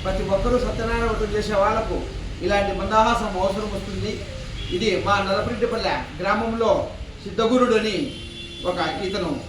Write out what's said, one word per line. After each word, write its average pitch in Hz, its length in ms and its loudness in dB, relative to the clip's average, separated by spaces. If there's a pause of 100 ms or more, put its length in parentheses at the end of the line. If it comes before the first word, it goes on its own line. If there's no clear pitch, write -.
ప్రతి 190 200 0 (120)
ఒక్కరూ 240 300 4
సత్యనారాయణ 226 460 0
వ్రతం 214 260 0
చేసే 208 260 0
వాళ్ళకు 220 340 2 (480)
ఇలాంటి 196 360 2
మందహాసం 214 500 4 (100)
అవసరం 208 360 0
వస్తుంది. 196 360 -4 (640)
ఇది 202 140 2 (160)
మా 202 100 4 (120)
నలపరెడ్డిపల్లె 226 680 0 (260)
గ్రామంలో 220 500 2 (540)
సిద్ధగురుడు 226 560 4
అని 208 160 0 (720)
ఒక 180 80 0 (300)
ఇతను 180 260 -2 (160)